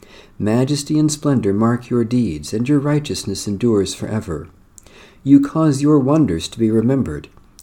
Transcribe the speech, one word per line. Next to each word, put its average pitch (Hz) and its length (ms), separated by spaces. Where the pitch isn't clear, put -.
Majesty 135 600
and 151 120
splendor 117 440
mark 117 340
your 120 160
deeds, 107 480
and 117 160
your 147 100
righteousness 143 680
endures 101 460
forever. 95 560
You 139 160
cause 147 400
your 147 180
wonders 127 500
to - 100
be 110 120
remembered. 110 600